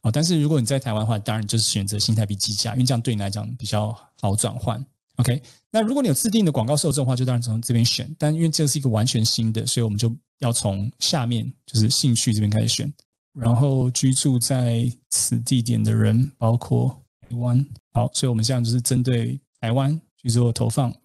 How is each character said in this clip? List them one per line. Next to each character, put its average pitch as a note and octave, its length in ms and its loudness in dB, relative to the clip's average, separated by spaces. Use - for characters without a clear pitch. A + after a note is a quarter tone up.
哦， A2 100 0
但 D3 120 0
是 E3 180 2
如 D3 80 2
果 D#3 100 2
你 A2+ 60 0
在 C3+ 140 0
台 A#2+ 140 -6
湾 G#2+ 80 -2
的 A2 40 0
话， A2 140 0
当 G#2+ 160 -4
然 A2 100 -4
就 A2 100 -4
是 A2 80 2
选 G2+ 220 -2
择 G#2 140 -4
新 A2 160 0
台 G#2+ 100 2
币 G2+ 100 -4
计 G#2 160 -4
价， G#2+ 220 -4
因 B2+ 60 -2
为 B2 40 4
这 B2+ 120 2
样 A#2 40 0
对 A#2 140 -2
你 G#2 80 -2
来 G2 80 -4
讲 G#2+ 180 -6
比 G#2 100 -10
较 G#2+ 280 -2
好 G2+ 140 0
转 G#2 200 0
换。 B2 280 -4
OK， C3+ 240 0
那 A3 100 2
如 A3 120 0
果 C#4 100 2
你 G#3+ 60 2
有 C#3 40 4
自 A3 160 0
定 G#3+ 140 4
的 D#3+ 80 4
广 A2+ 140 0
告 D3 100 0
受 D3 160 0
众 C3+ 140 0
的 B2+ 40 0
话， B2+ 60 2
就 B2+ 80 -2
当 B2+ 100 0
然 A#2+ 80 0
从 A#2 200 -4
这 A#2+ 120 -2
边 A#2 120 4
选， - 340 -4
但 D#3 160 0
因 E3 60 -2
为 E3 80 2
这 D3+ 180 0
是 C#3+ 100 0
一 C#3 40 -2
个 C3+ 80 0
完 G#2+ 160 2
全 A#2+ 180 0
新 A2 300 0
的， A2+ 120 -4
所 B2 140 -2
以 A#2+ 40 2
我 A2+ 60 0
们 G2+ 80 -2
就 A2+ 160 0
要 A#2+ 120 0
从 G2+ 480 -2
下 C3 260 0
面， A#2 240 -2
就 - 140 -2
是 A2 100 4
兴 B2+ 240 2
趣 A2+ 200 0
这 G#2+ 80 0
边 G#2 80 2
开 G#2+ 120 2
始 A2+ 60 0
选。 - 260 -4
然 A#2+ 220 2
后 C3 360 2
居 C3 220 2
住 B2+ 240 2
在 A#2+ 540 0
此 - 300 -2
地 A#2+ 220 0
点 A2+ 200 0
的 G#2+ 120 2
人 A2 440 2
包 A2+ 200 2
括 B2 440 -2
台 - 160 -14
湾。 B2 280 2
好， A#2 200 0
所 - 140 -2
以 - 20 2
我 A#2 60 0
们 A2 80 0
现 C3 100 0
在 A#2+ 80 0
就 A2+ 80 0
是 A#2+ 120 0
针 B2+ 200 0
对 B2 380 -2
台 A2+ 100 -2
湾 C3+ 280 0
去 B2 80 -4
做 A#2 220 4
投 A2+ 160 0
放。 B2 260 -2